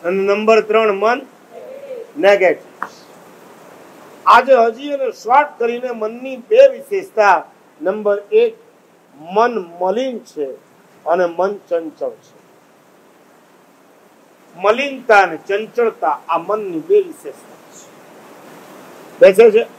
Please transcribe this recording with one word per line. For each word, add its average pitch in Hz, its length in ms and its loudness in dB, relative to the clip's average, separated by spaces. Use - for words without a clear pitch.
અને 185 180 -2
નંબર 214 400 2
ત્રણ, 214 320 0
મન 226 280 -2
negative. 185 720 0
આજે 247 300 4
હજી 233 340 0
એને 269 220 -6
શોર્ટ 277 460 0
કરીને 240 340 -6
મનની 240 460 -10
બે 247 300 4
વિશેષતા. 202 800 0
નંબર 202 360 -4
એક, 220 260 2
મન 208 340 -2
મલિન 220 380 -4
છે - 280 -10
અને 175 200 0
મન 180 320 -4
ચંચળ 160 400 -8
છે. - 280 -20
મલિનતા 226 680 0
અને 170 160 -2
ચંચળતા 208 920 -4
આ 165 80 -2
મનની 185 420 -6
બે 190 220 2
વિશેષતા - 560 -16
છે. - 140 -20
બેસે 196 320 6
છે? 226 140 0